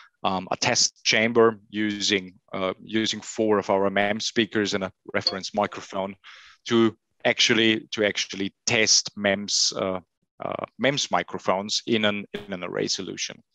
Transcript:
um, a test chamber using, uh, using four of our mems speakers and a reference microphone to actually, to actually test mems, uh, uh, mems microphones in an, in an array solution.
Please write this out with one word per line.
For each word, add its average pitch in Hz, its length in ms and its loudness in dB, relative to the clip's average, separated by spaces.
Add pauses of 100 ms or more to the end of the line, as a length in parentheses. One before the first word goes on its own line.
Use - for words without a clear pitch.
(240)
um, 95 260 -2
a - 60 -4
test - 480 0
chamber 113 540 4 (120)
using, 101 640 -2 (180)
uh, 95 300 -2
using 110 380 -2
four 107 380 2
of 98 120 0
our 98 200 4
mems 101 320 0
speakers 104 520 0
and 95 100 -2
a 92 80 -6 (220)
reference 98 400 -4
microphone 98 600 -4 (520)
to 113 300 4 (280)
actually, 113 680 2
to 107 120 0
actually 98 480 -2 (140)
test - 500 2
mems, 101 600 0
uh, 92 240 -2 (440)
uh, - 200 -6 (160)
mems 131 300 -2
microphones 95 760 -2
in 110 180 2
an, 104 300 0
in 101 180 -10
an 90 120 -8
array 98 220 -4
solution. 95 540 -6 (140)